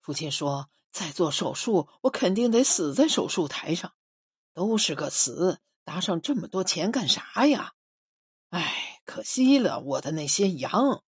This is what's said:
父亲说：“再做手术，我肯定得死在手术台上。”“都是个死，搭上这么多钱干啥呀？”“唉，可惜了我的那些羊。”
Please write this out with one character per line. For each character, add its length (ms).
父 120
亲 200
说 360
：“再 220
做 180
手 240
术， 340
我 80
肯 240
定 160
得 140
死 280
在 140
手 220
术 180
台 300
上。 180
”“都 240
是 200
个 140
死， 500
搭 160
上 200
这 140
么 140
多 160
钱 260
干 160
啥 400
呀 280
？”“唉， 540
可 180
惜 380
了 200
我 200
的 100
那 160
些 240
羊。” 540